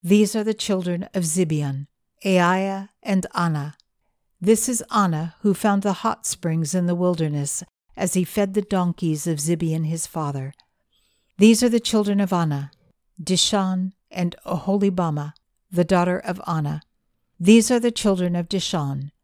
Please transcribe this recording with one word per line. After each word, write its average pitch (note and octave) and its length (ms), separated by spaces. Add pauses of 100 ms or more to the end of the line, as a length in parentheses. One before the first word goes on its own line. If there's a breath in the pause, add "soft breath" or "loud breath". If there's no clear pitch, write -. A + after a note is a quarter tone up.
These G3+ 320
are A3 80
the A3 100
children F#3 600
of F#3 100
Zibeon: D3+ 640 (360)
Aiah F#3+ 680 (120)
and F#3+ 320
Anah. D3+ 420 (640)
This A3 300
is A#3 220
Anah, E3+ 500
who G3+ 120
found G3+ 280
the G3 120 (100)
hot - 240
springs D#3+ 480
in F3+ 100
the F3 100
wilderness D#3+ 680 (320)
as - 180
he F#3 100
fed G3 300
the G#3 80
donkeys F3 640
of D#3+ 140
Zibeon D#3+ 480
his E3 180
father. C#3+ 480 (840)
These A3 240
are B3 60
the A3+ 100
children G#3 400
of F#3+ 120
Anah, D3+ 400 (500)
Dishan F#3 720 (180)
and F3 240 (100)
Oholibamah, F3 880 (380)
the F3 120
daughter F3+ 360
of F#3 260
Anah. D3+ 360 (580)
These A3 320
are A#3+ 80
the A#3 120
children F3+ 440
of E3+ 120
Dishan C#3+ 600 (140)